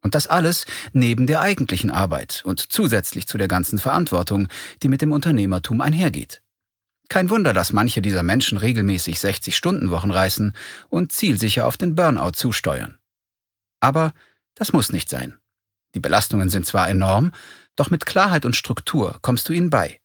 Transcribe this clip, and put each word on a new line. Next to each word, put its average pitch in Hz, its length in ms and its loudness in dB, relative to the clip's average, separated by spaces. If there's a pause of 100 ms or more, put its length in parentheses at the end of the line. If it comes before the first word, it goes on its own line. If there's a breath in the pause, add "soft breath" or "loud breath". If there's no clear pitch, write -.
Und 104 120 -2
das 147 120 2
alles 170 400 2 (260 loud breath)
neben 123 340 4
der 151 140 2
eigentlichen 175 500 0
Arbeit - 540 -2
und 90 160 -2
zusätzlich - 680 -2
zu - 120 -6
der 95 100 0
ganzen 90 300 0
Verantwortung, 101 720 0 (340 loud breath)
die 147 60 2
mit 135 120 2
dem 151 120 2
Unternehmertum 113 680 0
einhergeht. 151 640 -2 (680)
Kein 185 220 0
Wunder, 196 220 2
dass 92 200 0
manche 107 300 0
dieser 95 200 0
Menschen 101 360 0
regelmäßig 98 600 0
sechzig-Stunden-Wochen 101 920 -2
reißen 98 420 0 (360 loud breath)
und 170 240 0
zielsicher 120 540 0
auf - 100 0
den 175 180 0
Burnout 131 380 2
zusteuern. - 680 -4 (840)
Aber 156 320 2 (420 soft breath)
das - 180 -4
muss 135 180 2
nicht - 180 -4
sein. 64 300 -8 (560)
Die - 60 -4
Belastungen 95 500 2
sind 90 160 -2
zwar 90 220 0
enorm, 98 440 2 (440 loud breath)
doch - 140 0
mit 165 160 0
Klarheit 190 380 2
und 120 120 0
Struktur - 680 -2
kommst 120 260 -2
du 165 40 0
ihnen 175 180 0
bei. 98 340 -2